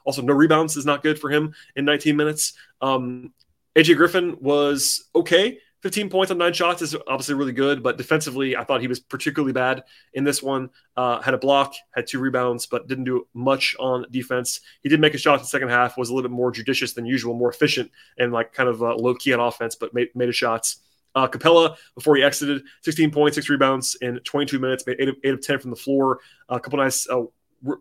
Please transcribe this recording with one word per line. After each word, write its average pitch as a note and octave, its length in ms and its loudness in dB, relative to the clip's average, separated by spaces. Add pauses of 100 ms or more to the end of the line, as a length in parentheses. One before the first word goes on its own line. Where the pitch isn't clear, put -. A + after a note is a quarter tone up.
Also, C3+ 160 -2
no B2+ 140 2
rebounds D#3 420 4
is C#3 80 -6
not C#3+ 180 0
good D3+ 160 2
for D3 120 -6
him D3+ 240 0 (220)
in C#3+ 100 -2
nineteen D3 300 2
minutes. D3+ 360 0 (300)
Um, B2+ 500 -2 (440)
A D#3+ 60 10
J D#3+ 120 6
Griffin E3+ 460 2
was C#3+ 720 0
okay. F3+ 440 2 (220)
Fifteen G3+ 280 -4
points F#3+ 220 0
on F3+ 80 -2
nine F3 160 0
shots F3 260 0
is D#3 160 -6 (100)
obviously C3+ 280 -4
really C3+ 180 -2
good, C3+ 300 0
but B2 160 -2
defensively, C3+ 580 -2
I A#2 80 -6
thought C3 160 0
he B2 80 -4
was B2 120 -6
particularly C3+ 520 -4
bad B2+ 320 -2 (300)
in C3+ 100 -4
this C#3 180 0
one. C3 280 -4 (260)
Uh, B2 240 0
had C3 140 0
a A#2+ 40 0
block, C#3 360 2 (200)
had A#2+ 120 -4
two C3+ 140 -6
rebounds, B2 460 -2
but A#2+ 200 -6
didn't B2+ 180 -6
do B2+ 300 -2
much C3 440 -2
on B2+ 320 -2
defense. B2 500 -4 (220)
He C#3+ 60 -4
did D3+ 100 6
make D3+ 140 4
a - 60 -6
shot D#3 160 4
in C3+ 60 2
the - 60 -14
second C3 220 -2
half, B2 300 2
was B2 100 -4
a A#2+ 60 -4
little C3 120 -2
bit B2 80 -8
more B2 160 0
judicious B2 440 -4
than A#2 100 -8
usual, A#2+ 300 -2
more A#2+ 160 0
efficient, C#3+ 400 0 (260)
and, B2 160 0
like, A#2 220 -2
kind B2+ 160 0
of, A2+ 120 -4
uh, A#2 120 0
low-key B2 400 0
on A#2+ 60 2
offense, A#2 340 -2
but - 180 -8
made, B2 220 -2
made B2 140 -2
his A#2 80 -2
shots. A2+ 420 -2 (360)
Uh, C3 140 2
Capela, D#3+ 480 4 (180)
before C#3+ 220 4
he C3+ 60 4
exited, C#3+ 400 0 (200)
sixteen D#3 280 0
points, D3 260 2
six C#3+ 120 -4
rebounds C3+ 520 2
in B2 200 -4
twenty-two C#3+ 380 -4
minutes, C3 280 -4
made B2 120 -4
eight C3+ 100 0
of, C3+ 160 -2
eight C#3 100 2
of C3 60 -6
ten C#3 180 -2
from C3 120 -12
the A#2 60 -10
floor, C3+ 440 0 (280)
a B2 100 -4
couple C3+ 200 -6
nice, C3+ 300 0
uh, B2 140 0 (440)
r-, C#3 140 -6